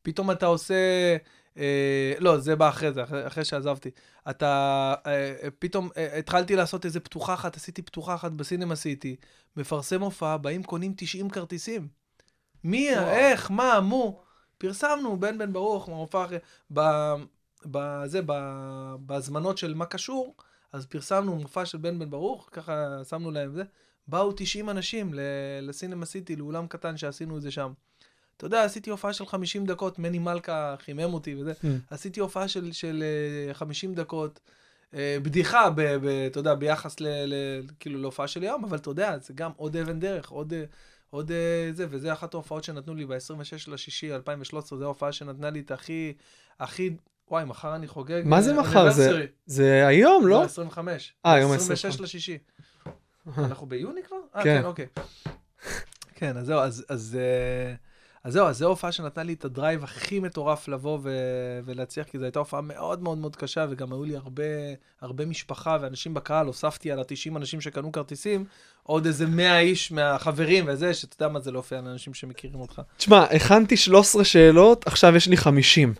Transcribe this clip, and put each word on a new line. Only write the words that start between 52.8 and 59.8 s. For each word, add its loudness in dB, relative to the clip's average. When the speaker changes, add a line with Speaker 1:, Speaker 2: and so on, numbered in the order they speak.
Speaker 1:
אנחנו -4
ביוני -8
כבר? -14
אה, -2
Speaker 2:
כן. 6
Speaker 1:
כן, -4
אוקיי. -8
כן, -6
אז -8
זהו, 2
אז... -2
אז, -6
אה, -2
אז -8
זהו, 4
אז 0
זו 2
הופעה 0
שנתנה -8
לי -6
את -12
הדרייב -2